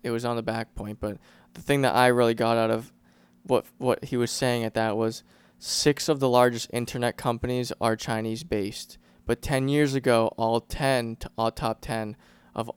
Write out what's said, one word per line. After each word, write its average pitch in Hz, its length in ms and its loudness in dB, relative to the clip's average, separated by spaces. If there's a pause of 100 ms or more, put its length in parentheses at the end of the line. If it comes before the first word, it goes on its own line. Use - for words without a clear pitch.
it 123 80 -6
was 117 140 -2
on 120 120 -2
the 113 60 -4
back 113 320 -6
point, 104 260 -10
but 104 180 -6 (360)
the - 80 -18
thing 143 200 2
that 127 120 4
I 123 140 8
really 120 260 4
got 113 220 2
out 113 140 2
of 113 220 -2 (520)
what, - 220 0 (120)
what 127 280 0
he 127 100 -4
was 120 140 0
saying 120 340 -2
at 113 100 -6
that 110 220 0
was 113 260 -2 (360)
six - 500 0
of 147 120 2
the 135 80 2
largest 123 440 4
internet 120 440 -4
companies 123 640 -2
are 110 140 2
Chinese-based, 110 1040 -6 (280)
but 120 160 0
ten 131 260 0
years 143 260 2
ago, 120 420 2
all 113 240 0
ten, 123 560 -2
t-, - 120 -12 (100)
all 113 120 2
top 113 300 -6
ten 110 360 -8 (380)
of 110 220 -6